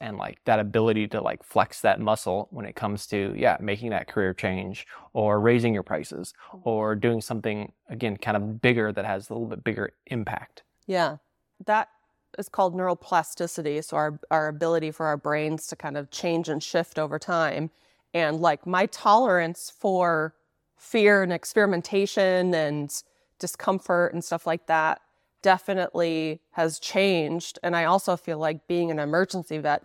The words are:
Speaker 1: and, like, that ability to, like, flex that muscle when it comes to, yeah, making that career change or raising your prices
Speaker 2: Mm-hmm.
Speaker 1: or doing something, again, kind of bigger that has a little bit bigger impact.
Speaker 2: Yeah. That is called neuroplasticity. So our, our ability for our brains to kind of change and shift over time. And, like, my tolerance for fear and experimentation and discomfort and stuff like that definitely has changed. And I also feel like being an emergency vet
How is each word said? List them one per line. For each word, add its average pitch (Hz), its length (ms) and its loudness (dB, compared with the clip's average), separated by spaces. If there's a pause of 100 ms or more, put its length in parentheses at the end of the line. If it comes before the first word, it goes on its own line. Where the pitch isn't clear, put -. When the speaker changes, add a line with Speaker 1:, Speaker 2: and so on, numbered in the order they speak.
Speaker 1:
and, 107 160 -10
like, 98 280 -10
that 110 140 4
ability 107 500 2
to, 104 120 -4
like, - 220 -4
flex - 380 0
that 101 180 4
muscle 104 520 0
when 120 140 -10
it - 100 -12
comes 104 320 -6
to, 98 300 -2
yeah, 107 220 2
making 107 320 -4
that 95 160 -4
career 92 260 0
change 95 540 -6 (260)
or 107 260 2
raising 117 340 4
your 98 100 -2
prices 76 500 -8 (180)
Speaker 2:
Mm-hmm. 185 180 -10
Speaker 1:
or 107 260 0
doing 113 260 0
something, 107 500 -6 (180)
again, 113 280 -4
kind 107 200 -2
of 110 240 -6
bigger 117 300 4
that 101 140 -4
has 101 240 -6
a 110 40 -10
little 117 140 -6
bit 110 160 -10
bigger 107 300 -4 (140)
impact. - 560 -8 (240)
Speaker 2:
Yeah. 165 300 0 (480)
That 214 240 0 (480)
is 202 120 -8
called 185 260 2
neuroplasticity. 170 1080 -2
So - 140 -8
our, 151 220 0 (120)
our 156 160 2
ability 160 440 0
for 160 140 -4
our 151 120 0
brains 151 500 -2
to 190 80 -12
kind 147 220 -8
of 143 120 -10
change 170 400 -2
and 156 140 -4
shift - 340 -4
over 151 220 -4
time. 160 500 -2 (440)
And, 160 280 0
like, 160 240 2
my 180 220 2
tolerance 196 840 2
for 175 640 0 (420)
fear 208 460 4
and 180 80 0
experimentation 185 1200 2
and 147 480 -2 (360)
discomfort 175 720 0
and 170 100 -6
stuff - 240 -6
like 165 200 -2
that 160 340 2 (400)
definitely 170 1000 0 (100)
has 165 280 -2
changed. 170 840 0
And 175 140 0
I 170 100 2
also 180 320 2
feel 160 220 -6
like 156 280 -2
being 175 220 2
an 160 80 -2
emergency 156 600 -2
vet 147 240 0